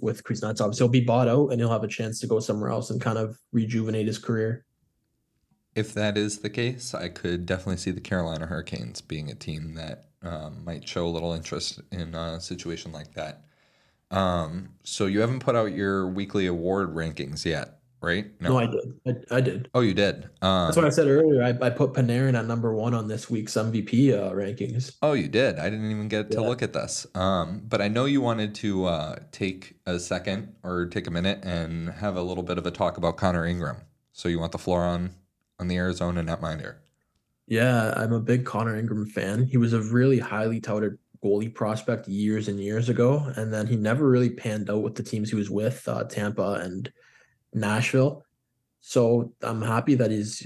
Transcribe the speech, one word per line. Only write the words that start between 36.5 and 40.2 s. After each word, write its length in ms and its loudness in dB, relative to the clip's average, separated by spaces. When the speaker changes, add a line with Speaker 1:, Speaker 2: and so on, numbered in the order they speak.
Speaker 1:
Yeah, 500 2
I'm 160 0
a 60 2
big 260 2
Connor 320 -2
Ingram 300 -2
fan. 360 0
He 140 2
was 160 4
a 80 4
really 380 4
highly 400 -2